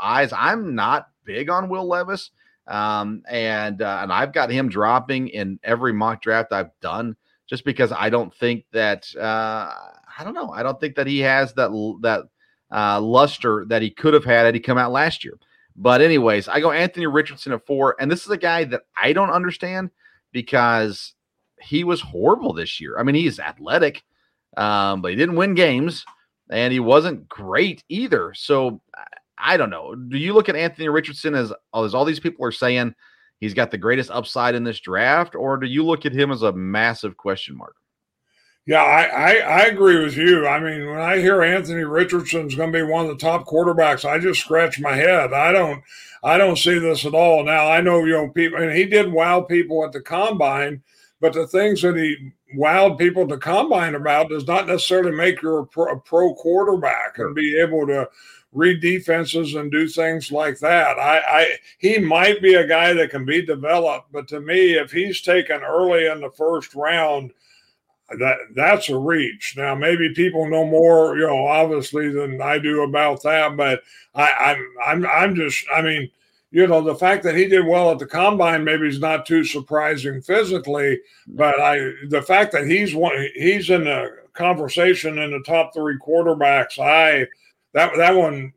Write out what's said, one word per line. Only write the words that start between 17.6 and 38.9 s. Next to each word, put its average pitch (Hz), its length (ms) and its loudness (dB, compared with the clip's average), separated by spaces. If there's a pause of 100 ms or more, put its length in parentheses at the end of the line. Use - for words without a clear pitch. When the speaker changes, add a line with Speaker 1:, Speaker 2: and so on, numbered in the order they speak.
Speaker 1:
four, 135 320 0
and 135 120 -2
this 175 140 -4
is 202 60 -6
a 208 60 -4
guy 170 280 -2
that 123 180 -8 (140)
I 113 160 2
don't 190 180 0
understand 180 600 -6 (420)
because 117 800 -2 (460)
he 165 240 -4
was 175 160 -2
horrible 151 520 0
this 82 280 -10
year. 67 180 -12
I 117 40 -2
mean, 139 120 2
he 165 120 2
is 101 140 -6
athletic, 117 640 -2 (540)
um, 98 460 -2
but 90 80 -4
he 95 60 -6
didn't 165 200 0
win 190 180 0
games, 160 500 0 (460)
and 123 220 -2
he 127 80 -2
wasn't 139 480 2
great 117 600 -4
either. 160 460 -4
So, 131 460 -4 (140)
I, - 100 -20 (380)
I 156 140 2
don't 120 140 0
know. 82 240 -14
Do 127 240 -8
you 180 160 -2
look 208 160 2
at 170 60 -2
Anthony 160 340 -4
Richardson 151 440 -4
as, 120 160 -2 (240)
as 110 200 -2
all 131 100 2
these 151 160 -2
people - 240 -6
are 117 80 -4
saying 123 420 -2 (460)
he's 107 140 -6
got 120 160 -2
the 107 80 -8
greatest 123 320 -2
upside 120 440 -2
in 120 100 -4
this 113 160 -8
draft, 127 540 0
or 135 220 -4
do 131 100 -6
you 139 160 -2
look 160 220 -2
at 143 80 -4
him 139 180 0
as 120 120 -6
a 104 100 2
massive 104 640 -4
question 92 400 -8
mark? - 180 -20 (920)
Speaker 2:
Yeah, 151 160 4
I, 151 220 4